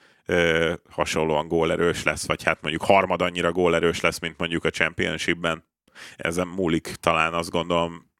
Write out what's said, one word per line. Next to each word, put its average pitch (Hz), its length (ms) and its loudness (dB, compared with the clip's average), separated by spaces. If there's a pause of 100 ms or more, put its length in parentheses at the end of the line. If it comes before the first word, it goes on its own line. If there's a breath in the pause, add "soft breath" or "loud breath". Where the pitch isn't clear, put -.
(260 soft breath)
ö, 82 480 2 (160)
hasonlóan 78 580 0
gólerős 82 560 0
lesz, 76 240 -2
vagy 76 160 -4
hát - 180 0
mondjuk 78 220 -4
harmad 92 380 4
annyira 87 300 0
gólerős 85 480 2
lesz, 82 200 0
mint 82 180 -8
mondjuk 85 260 -2
a 82 60 2
Championshipben. 85 920 -2 (520 loud breath)
Ezen 87 320 -2
múlik 85 400 0
talán, 82 460 0
azt 85 160 -2
gondolom, 85 560 -2 (140)